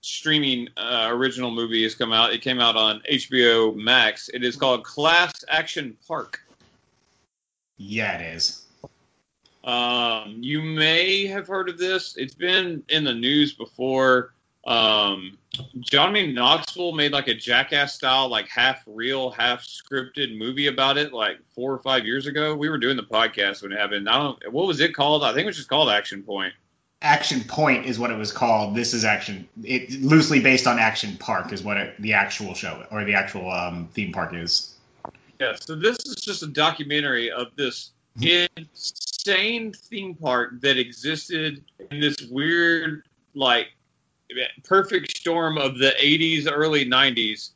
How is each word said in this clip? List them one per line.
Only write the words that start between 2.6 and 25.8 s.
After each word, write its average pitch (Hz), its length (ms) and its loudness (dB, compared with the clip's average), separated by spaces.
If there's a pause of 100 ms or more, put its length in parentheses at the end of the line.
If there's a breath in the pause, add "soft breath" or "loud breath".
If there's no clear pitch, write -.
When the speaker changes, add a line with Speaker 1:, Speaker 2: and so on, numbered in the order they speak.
Speaker 1:
out 117 160 4
on 107 300 2
H 127 240 -2
B 123 200 6
O 113 220 6
Max. 110 560 2
It 123 160 -6
is 123 120 -2
called 127 280 0
Class 165 640 2
Action 151 480 -4 (100)
Park. - 340 -8 (1400)
Speaker 2:
Yeah, 101 420 -6
it 82 160 -10
is. - 300 -4 (1000)
Speaker 1:
Um, 120 760 -2
you 147 220 -4
may 165 640 2
have 196 200 -6
heard 185 220 -4
of 170 100 -10
this. 180 380 -2
It's 135 180 -8
been 180 540 0
in 151 160 2
the 127 100 0
news 143 380 2
before. 127 800 2 (340)
Um, 104 720 2 (420)
Johnny 175 520 2
Knoxville 156 600 2
made, 147 200 2
like, 139 160 -2
a 117 60 2
Jackass 135 600 0
style, 131 340 2
like, 110 200 -2
half 131 380 0
real, 127 440 -4
half 120 320 -2
scripted 127 720 -6
movie 131 300 -4
about 135 320 2
it, 147 140 -2
like, 107 260 -2 (160)
four 131 180 -6
or 127 60 -6
five 131 260 0
years 131 220 -4
ago. 151 280 -2
We 147 140 -4
were 156 100 -2
doing 131 180 0
the 113 60 -4
podcast 104 600 0
when 98 100 -8
it 104 60 -4
happened. 101 300 -2
I 120 100 4
don't, 139 340 -4
what 165 140 -2
was 180 140 -2
it 160 140 2
called? 147 300 2
I 117 80 2
think 147 120 0
it - 20 -4
was 208 100 -6
just 135 120 -14
called 143 200 4